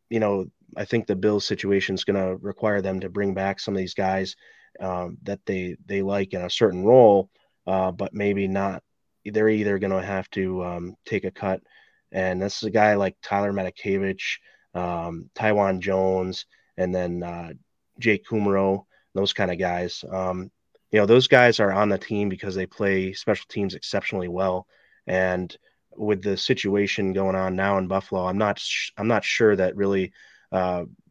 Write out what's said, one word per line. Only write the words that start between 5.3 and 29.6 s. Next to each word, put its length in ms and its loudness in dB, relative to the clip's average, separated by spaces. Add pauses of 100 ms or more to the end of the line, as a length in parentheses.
they, 300 -4 (100)
they 160 -2
like 320 -2
in 80 -4
a 80 -6
certain 340 2
role, 460 8 (380)
uh, 240 0
but 220 -8
maybe 340 0
not. 340 -2 (440)
They're 240 2
either 280 2
gonna 240 0
have 300 -6
to, 320 -2
um, 320 -8 (100)
take 200 -4
a 60 -4
cut, 300 -4 (520)
and 280 -2
this 160 -4
is 60 -8
a 80 -4
guy 240 6
like 260 0
Tyler 300 -2
Matakevich, 840 -4 (360)
um, 600 -6
Taiwan 460 2
Jones, 640 0 (320)
and 180 0
then, 280 -4
uh, 300 -10 (440)
Jake 280 0
Kumerow, 580 0 (300)
those 180 0
kind 200 -2
of 60 -4
guys. 540 -4
Um, 400 -6 (400)
you 80 4
know, 60 4
those 240 6
guys 320 6
are 100 4
on 160 2
the 100 2
team 300 -4
because 260 -6
they 120 -4
play 480 -2
special 340 -2
teams 260 -4
exceptionally 540 -6
well, 400 -2 (400)
and 480 -2 (400)
with 260 0
the 140 -2
situation 800 0
going 240 0
on 180 -2
now 220 2
in 100 -2
Buffalo, 380 -2
I'm 120 -2
not 220 0
sh-, 380 -6
I'm 100 -2
not 160 2
sure 320 4
that 220 0